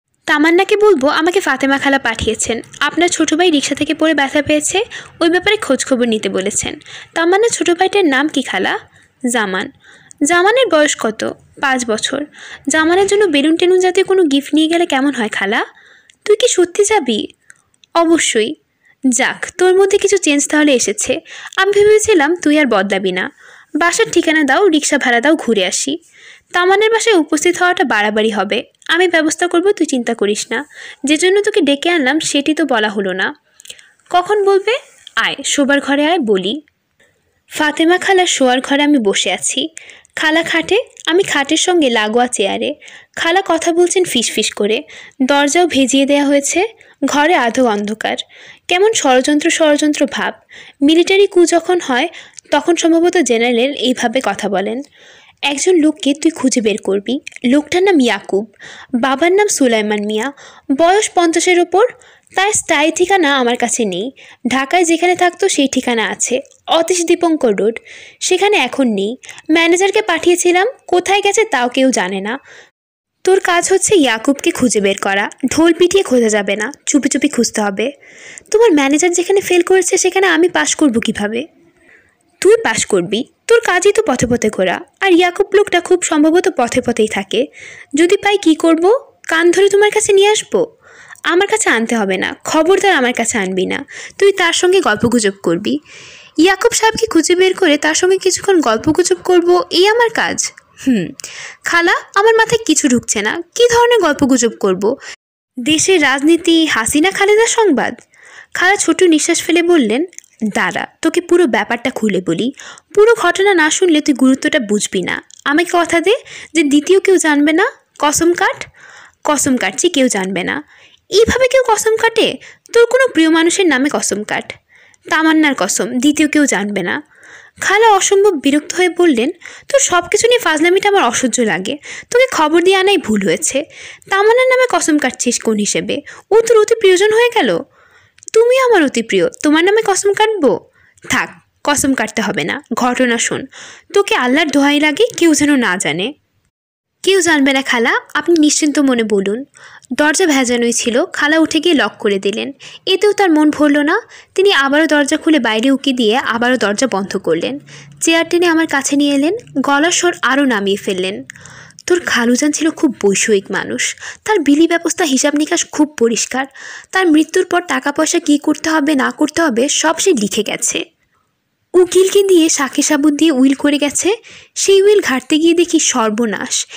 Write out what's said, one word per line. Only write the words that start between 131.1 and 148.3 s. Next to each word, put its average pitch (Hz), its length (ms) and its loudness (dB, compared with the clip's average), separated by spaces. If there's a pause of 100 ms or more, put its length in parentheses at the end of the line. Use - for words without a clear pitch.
লাগে। 202 360 -4 (340)
তোকে 508 200 2
খবর 320 300 2
দিয়ে 381 160 4
আনাই 381 200 2
ভুল 214 240 -2
হয়েছে। 190 420 -2 (460)
তামান্নার 440 400 2
নামে 508 220 2
কসম 320 260 0
কাটছিস 247 420 -4
কোন 220 180 -2
হিসেবে? 202 440 -4 (300)
ও 440 100 4
তোর 453 200 4
অতি 427 140 2
প্রিয়জন 403 380 2
হয়ে 480 220 2
গেল।" 214 240 0 (760)
"তুমি 480 240 4
আমার 480 260 4
অতি 247 180 -2
প্রিয়, 190 260 0 (160)
তোমার 311 200 2
নামে 415 220 2
কসম 403 280 0
কাটবো?" 403 560 0 (400)
"থাক, 180 200 -4 (340)
কসম 285 300 0
কাটতে 233 280 -4
হবে 190 220 -4
না, 202 180 -6 (120)
ঘটনা 247 440 0
শোন। - 280 -6 (480)
তোকে 403 220 0
আল্লাহর 302 320 0
দোহাই 285 320 2
লাগে, 302 240 0 (140)
কেউ 330 160 4
যেন 294 220 2
না 208 220 0
জানে।" 180 360 -4 (920)
"কেউ 381 180 2
জানবে 285 320 2
না 269 80 -2
খালা, 269 380 -2 (140)
আপনি 302 260 0